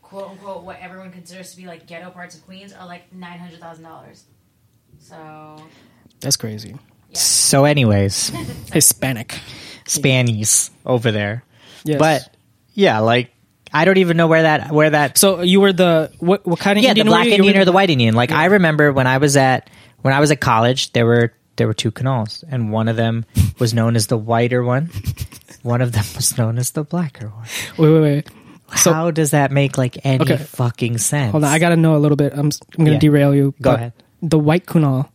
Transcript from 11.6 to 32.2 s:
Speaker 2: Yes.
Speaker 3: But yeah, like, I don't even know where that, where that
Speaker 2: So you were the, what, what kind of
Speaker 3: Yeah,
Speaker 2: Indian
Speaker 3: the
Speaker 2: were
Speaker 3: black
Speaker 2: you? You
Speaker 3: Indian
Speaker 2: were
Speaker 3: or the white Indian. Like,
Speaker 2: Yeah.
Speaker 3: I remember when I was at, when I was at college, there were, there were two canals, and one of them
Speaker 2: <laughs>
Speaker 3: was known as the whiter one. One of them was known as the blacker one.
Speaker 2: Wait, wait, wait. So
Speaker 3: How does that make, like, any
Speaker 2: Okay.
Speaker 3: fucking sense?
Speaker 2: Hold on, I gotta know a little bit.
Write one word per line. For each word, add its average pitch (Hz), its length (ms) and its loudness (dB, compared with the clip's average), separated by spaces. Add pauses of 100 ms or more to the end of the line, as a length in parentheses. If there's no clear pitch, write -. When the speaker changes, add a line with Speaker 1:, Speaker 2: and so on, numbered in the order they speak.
Speaker 2:
Yes. 151 140 -4
Speaker 3:
But 156 360 0 (400)
yeah, 147 260 2
like, 120 300 0 (440)
I 156 100 2
don't 190 140 4
even 170 180 2
know 170 100 2
where 160 160 2
that, 151 280 0
where 151 200 2
that 147 280 0
Speaker 2:
So 190 220 2
you 185 200 2
were 196 120 4
the, 170 460 2
what, 180 280 -2
what 170 120 -2
kind 202 200 0
of 233 60 2
Speaker 3:
Yeah, 254 60 4
Speaker 2:
Indian 214 160 2
Speaker 3:
the 214 40 2
Speaker 2:
were 170 60 4
Speaker 3:
black 175 100 2
Speaker 2:
you? 233 40 2
You 202 80 4
Speaker 3:
Indian 196 180 4
Speaker 2:
were 196 60 4
Speaker 3:
or - 20 4
the 175 80 2
white 190 180 4
Indian. 117 240 2
Like, 120 160 0
Speaker 2:
Yeah. - 80 0
Speaker 3:
I 160 80 2
remember 156 460 4
when 131 140 0
I 131 120 2
was 143 180 2
at, 131 340 2 (320)
when 135 120 0
I 143 60 2
was 147 100 2
at 147 100 0
college, 120 520 0
there 120 140 2
were, 117 260 2 (240)
there 113 100 0
were 110 80 -2
two - 160 -4
canals, 123 600 -6
and 113 220 -6
one 110 160 -2
of 110 80 -2
them 117 280 -2 (180)
Speaker 2:
<laughs> - 160 -4
Speaker 3:
was 117 160 -2
known 117 220 0
as 107 120 -2
the 123 100 -2
whiter 117 440 -2
one. 131 280 -2 (720)
One 120 180 -2
of 123 120 -2
them 107 120 -2 (120)
was - 220 -4
known 117 200 -2
as 123 140 -4
the 156 120 -6
blacker 156 440 -8
one. 110 180 -18 (320)
Speaker 2:
Wait, 156 140 6
wait, 160 80 6
wait. 147 280 0 (480)
So 170 160 2
Speaker 3:
How 165 180 0
does 151 220 -2
that 143 200 2
make, 139 240 0
like, 127 280 -2
any 135 180 2
Speaker 2:
Okay. 147 160 0
Speaker 3:
fucking 120 600 -4
sense? 131 340 -2
Speaker 2:
Hold 151 120 0
on, 139 80 0
I 160 60 2
gotta 170 180 2
know 160 200 4
a - 20 2
little 147 180 2
bit. 143 180 0